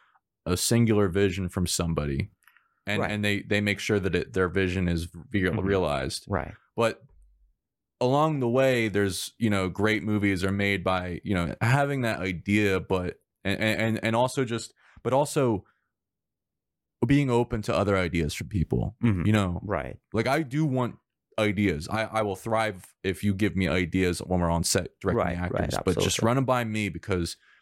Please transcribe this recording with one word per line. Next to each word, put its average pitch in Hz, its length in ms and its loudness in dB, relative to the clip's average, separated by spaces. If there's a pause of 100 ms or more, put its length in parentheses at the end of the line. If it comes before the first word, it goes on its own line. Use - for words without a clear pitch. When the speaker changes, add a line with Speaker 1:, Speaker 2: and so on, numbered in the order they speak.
(460)
Speaker 1:
a 90 120 0
singular 110 500 4
vision 92 420 0
from 90 180 -2
somebody. 73 640 -2 (560)
And, 104 160 -2
Speaker 2:
Right. 90 100 -2
Speaker 1:
and 104 120 -2
they, 101 180 0
they 104 200 0
make 101 180 0
sure 104 200 0
that 92 160 0
it, - 180 -2
their 92 160 2
vision 92 400 0
is 85 180 -2 (240)
re-, 98 120 0
Speaker 2:
Mm-hmm. 87 160 0
Speaker 1:
realized. 80 680 -2
Speaker 2:
Right. 92 260 -4 (220)
Speaker 1:
But 113 260 -2 (1000)
along 143 400 2
the 120 80 2
way, 123 400 4
there's, 98 480 0
you 113 120 2
know, 98 200 2
great 101 340 0
movies 101 400 2
are 95 80 0
made 98 320 0
by, 90 400 -2
you 104 120 -2
know, 85 260 0
having 139 400 2
that 110 180 -2
idea, 95 640 0
but, 90 380 -4 (260)
and, 98 160 -2
and, 110 420 0
and 113 120 0
also 127 280 0
just, 113 300 -6 (300)
but 123 100 0
also 131 500 0 (1400)
being 139 240 2
open 120 340 0
to 113 120 -2
other 98 220 2
ideas 85 360 0
from - 140 -8
people, 80 560 -2
Speaker 2:
Mm-hmm. 101 220 2
Speaker 1:
you 107 80 4
know? 92 300 0
Speaker 2:
Right. 92 340 -6 (160)
Speaker 1:
Like, 113 140 0
I 147 140 2
do 147 240 -2
want 127 300 -2 (440)
ideas. 98 500 0
I, 110 160 -2
I 110 160 -2
will 101 140 -2
thrive 110 580 -4 (100)
if 92 200 -2
you 104 100 2
give 95 220 0
me 92 120 2
ideas 90 520 0
when 90 200 -2
we're 85 120 2
on 85 120 2
set - 380 -2
directing 95 240 0
Speaker 2:
Right, - 120 -4
Speaker 1:
actors, 87 380 -2
Speaker 2:
right, - 100 -4
Speaker 1:
but 90 100 2
just 92 220 0
Speaker 2:
absolutely. 110 100 0
Speaker 1:
run 123 100 2
'em 131 80 0
by 123 180 0
me, 107 260 -2
because 85 480 -4 (240)